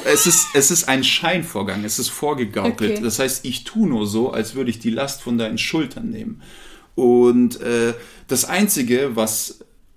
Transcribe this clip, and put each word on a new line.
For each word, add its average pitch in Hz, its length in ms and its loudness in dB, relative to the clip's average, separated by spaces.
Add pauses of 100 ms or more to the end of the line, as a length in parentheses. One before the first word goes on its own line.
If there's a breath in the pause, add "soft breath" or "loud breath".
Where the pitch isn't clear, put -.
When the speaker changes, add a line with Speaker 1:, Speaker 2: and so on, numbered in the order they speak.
Speaker 1:
es 147 240 2
ist, - 260 4
es 139 180 4
ist 160 180 0
ein 131 160 2
Scheinvorgang, 104 800 -2
es 107 140 -4
ist 120 100 -4
vorgegaukelt. 113 840 -2
Speaker 2:
Okay. 208 60 -4
Speaker 1:
Das 113 160 -2
heißt, 135 280 -2
ich 123 180 -8
tu 220 220 0
nur 113 200 0
so, 110 260 0
als 113 240 -4
würde 127 160 -2
ich 113 80 -6
die 117 100 -4
Last 135 320 -4
von 120 160 -2
deinen 113 200 -2
Schultern 127 520 -4
nehmen. 110 320 -10 (540 loud breath)
Und, 123 680 6
äh, 117 320 0 (340 loud breath)
das 127 160 0
Einzige, 139 720 0
was - 440 -2 (380)